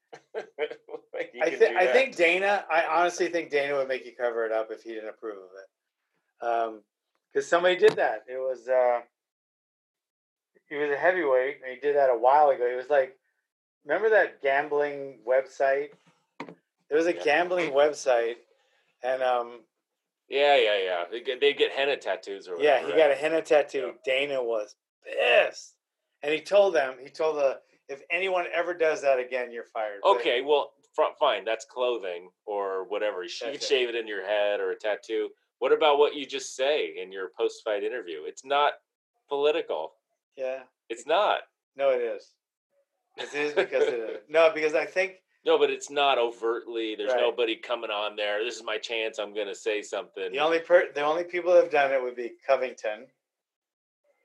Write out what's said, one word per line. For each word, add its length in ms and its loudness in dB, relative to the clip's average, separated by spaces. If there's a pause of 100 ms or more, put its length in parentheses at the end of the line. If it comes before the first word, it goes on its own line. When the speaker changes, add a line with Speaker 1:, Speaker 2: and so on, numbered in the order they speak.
(120)
Speaker 1:
<laughs> 360 -14 (640)
Like, 200 -10
you 80 -6
Speaker 2:
I 80 2
Speaker 1:
can 80 -6
Speaker 2:
thi-, 100 6
Speaker 1:
do 80 -2
Speaker 2:
I 80 4
Speaker 1:
that. 80 4
Speaker 2:
think 240 2
Dana, 540 2
I 160 2
honestly 420 0
think 220 -4
Dana 240 0
would 120 -2
make 200 -6
you 100 -18
cover 300 -2
it 60 -6
up 200 -2
if 100 -12
he 120 -12
didn't 160 -10
approve 260 -12
of 140 -18 (100)
it. 840 -20
Um, 360 -2 (520)
'cause 120 -2
somebody 300 2
did 200 6
that. 300 0
It 120 -10
was, 280 -6
uh, 360 4 (1700)
he 80 -10
was 140 -2
a 60 0
heavyweight, 680 0
and 120 -12
he 40 -16
did 180 0
that 120 6
a 80 4
while 320 6
ago. 200 2
He 80 -2
was 120 -8
like, 300 0 (640)
remember 240 0
that 320 2
gambling 880 -2
website? 640 0 (960)
There 80 0
was 100 2
a 80 0
Speaker 1:
Yeah. 80 -10
Speaker 2:
gambling 500 0
website, 680 2 (640)
and, 200 -2
um, 440 -2 (600)
Speaker 1:
Yeah, 280 4
yeah, 220 4
yeah. 320 -2
They 100 -8
get, 200 -6
they 120 4
get 200 0
henna 260 0
tattoos 500 -6
or 40 -10
Speaker 2:
Yeah, 280 4
Speaker 1:
whatever, 60 -6
Speaker 2:
he 60 -4
Speaker 1:
right? 60 2
Speaker 2:
got 120 6
a 60 2
henna 260 0
tattoo. 360 2 (280)
Speaker 1:
Yeah. 60 0
Speaker 2:
Dana 300 -2
was 340 -4 (280)
pissed, 720 0 (460)
and 100 -4
he 80 -2
told 340 4
them, 240 0
he 120 -18
told 260 -2
the, 240 0 (280)
"If 200 -12
anyone 460 -2
ever 180 -2
does 300 0
that 160 4
again, 340 -4
you're 120 -12
fired." 380 -8
But 140 6
Speaker 1:
Okay, 240 0
well, 340 0 (200)
fr-, 240 2
fine. 260 2
That's 220 -4
clothing 640 -4 (160)
or 380 -4
whatever. 380 -4
You 60 -10
sh-, 140 -12
you 60 -8
Speaker 2:
That's 100 -8
Speaker 1:
could 60 -8
Speaker 2:
it. 40 -6 (100)
Speaker 1:
shave 120 0
it 40 -6
in 120 -4
your 180 -8
head 360 0
or 100 -2
a 80 -6
tattoo. 560 -4 (240)
What 140 0
about 260 4
what 160 4
you 100 -8
just 320 -10
say 400 -2
in 160 -12
your 240 -10
post-fight 460 -4
interview? 420 -8
It's 200 -14
not 300 0 (540)
political. 720 -2 (380)
Speaker 2:
Yeah. 260 -8 (260)
Speaker 1:
It's 180 -12
not. 360 2 (340)
Speaker 2:
No, 140 2
it 100 0
is. 340 -8 (840)
It 160 -10
is 180 -4
because 340 0
it 80 -2
is. 300 -8
Speaker 1:
<laughs> 60 -20
Speaker 2:
No, 200 4
because 240 -2
I 120 0
think 320 -4 (260)
Speaker 1:
No, 140 4
but 120 4
it's 200 -8
not 280 2
overtly. 760 -4
There's 160 -4
Speaker 2:
Right. 100 2
Speaker 1:
nobody 360 0
coming 340 -8
on 240 -6
there. 300 -2
"This 120 -6
is 60 -16
my 160 -6
chance. 400 -6
I'm 160 -8
gonna 220 -6
say 260 -4
something." 480 -8
Speaker 2:
The 80 -6
only 220 0
per-, 320 4
the 100 -4
only 220 0
people 300 -2
that 100 8
have 80 -6
done 200 2
it 80 2
would 140 -4
be 220 -10 (100)
Covington. 640 -2 (1160)